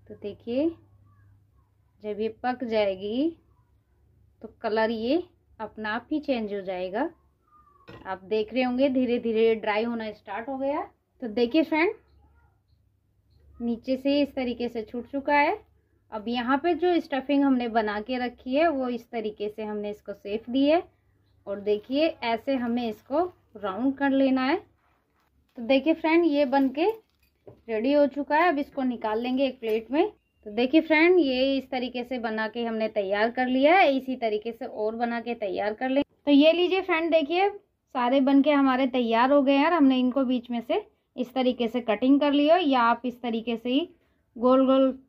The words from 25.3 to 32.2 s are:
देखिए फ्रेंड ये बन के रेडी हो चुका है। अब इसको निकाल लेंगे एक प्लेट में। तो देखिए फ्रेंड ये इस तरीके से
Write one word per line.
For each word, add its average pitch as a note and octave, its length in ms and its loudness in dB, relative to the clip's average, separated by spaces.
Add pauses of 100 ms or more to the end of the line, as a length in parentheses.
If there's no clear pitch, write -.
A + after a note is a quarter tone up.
देखिए C4+ 300 2
फ्रेंड E4 320 2
ये D4 200 4
बन C4+ 240 4
के D#4 200 0 (800)
रेडी A3+ 240 0
हो D4 160 6
चुका C#4+ 280 -2
है। E4+ 120 4
अब D4 100 0
इसको C#4+ 260 -6
निकाल A3+ 360 -4
लेंगे B3+ 260 0
एक B3+ 140 -6
प्लेट A3+ 300 -4
में। E4 200 0 (360)
तो G#3+ 40 -14
देखिए B3+ 320 4
फ्रेंड D#4+ 360 4
ये C4+ 380 2
इस C4 140 -6
तरीके B3 340 -6
से B3+ 160 -8